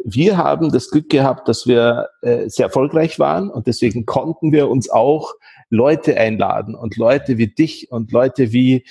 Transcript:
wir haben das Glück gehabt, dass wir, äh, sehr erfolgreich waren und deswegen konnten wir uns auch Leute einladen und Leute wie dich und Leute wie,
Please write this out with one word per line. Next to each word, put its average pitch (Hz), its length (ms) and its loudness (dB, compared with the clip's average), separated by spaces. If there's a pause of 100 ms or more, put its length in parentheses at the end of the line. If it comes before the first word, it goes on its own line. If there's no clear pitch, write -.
wir 151 320 0
haben 160 340 0
das 127 200 -2
Glück 151 200 0
gehabt, 135 380 0
dass - 180 -2
wir, 117 420 2 (140)
äh, 120 260 -2
sehr 110 180 0
erfolgreich 156 520 0
waren 165 320 0
und 110 160 -8
deswegen 117 400 -2
konnten 151 460 -2
wir 143 180 4
uns 123 180 0
auch 143 440 0 (360)
Leute 143 480 2
einladen 107 600 -2
und 101 200 -12
Leute 123 420 0
wie 113 100 2
dich - 420 -4
und 113 220 -8
Leute 127 400 2
wie, 127 380 2